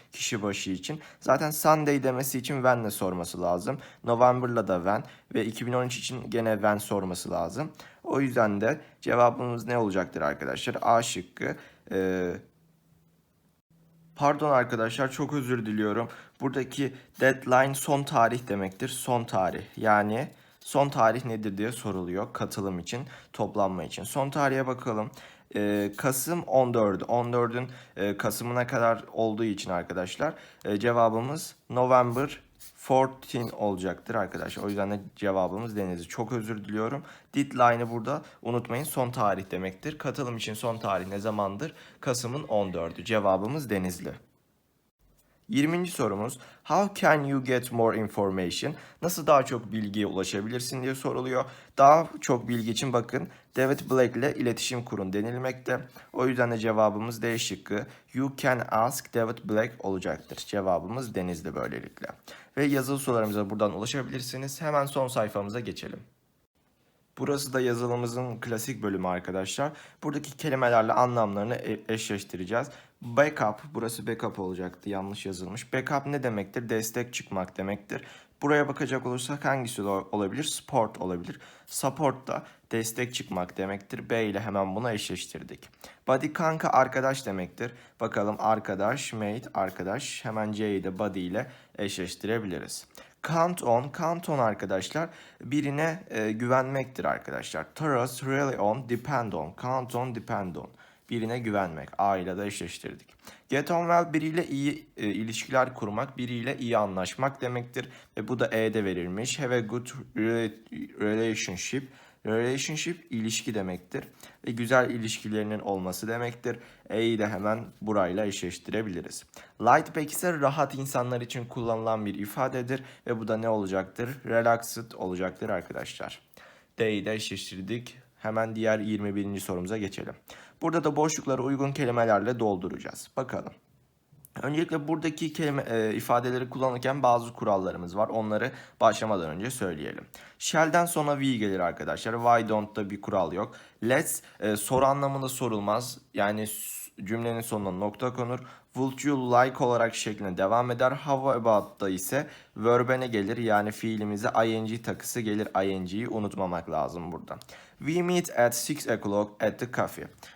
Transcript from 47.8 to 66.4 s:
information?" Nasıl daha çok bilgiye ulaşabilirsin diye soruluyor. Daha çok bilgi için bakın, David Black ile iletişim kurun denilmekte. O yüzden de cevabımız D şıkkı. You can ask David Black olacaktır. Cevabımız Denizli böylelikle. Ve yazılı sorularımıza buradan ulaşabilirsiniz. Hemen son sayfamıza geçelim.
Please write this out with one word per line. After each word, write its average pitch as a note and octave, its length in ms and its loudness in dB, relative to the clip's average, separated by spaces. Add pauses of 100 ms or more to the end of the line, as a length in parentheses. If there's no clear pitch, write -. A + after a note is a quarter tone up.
information?" G2+ 800 0 (260)
Nasıl E3 260 -2
daha C#3 180 8
çok A2 260 -4
bilgiye G#2 340 0
ulaşabilirsin A2 800 -2
diye C3 120 -2
soruluyor. B2+ 500 -2 (320)
Daha D3+ 300 10 (140)
çok A#2+ 260 2
bilgi A#2 240 0
için B2 220 0
bakın, B2 340 0 (280)
David C#3 240 4 (120)
Black B2 240 6
ile B2+ 200 0
iletişim A#2+ 500 -2
kurun F#2+ 280 -4
denilmekte. B2+ 640 -2 (340)
O B2+ 140 2
yüzden B2 240 4
de A2+ 60 2
cevabımız G#2+ 640 2
D A#2 160 0
şıkkı. - 480 -4 (280)
You C3+ 240 -2
can B2+ 240 2 (100)
ask A#2 420 0
David A#2 300 0
Black A2 420 0
olacaktır. F#2+ 520 -4 (100)
Cevabımız G2 680 0
Denizli F2 400 -4
böylelikle. - 520 -8 (500)
Ve C#3 80 2
yazılı C#3 340 2
sorularımıza G#2+ 500 2
buradan G#2 240 2
ulaşabilirsiniz. C3 880 -6
Hemen D3+ 240 2
son C3+ 220 0
sayfamıza G#2+ 520 -2
geçelim. - 400 -8 (1160)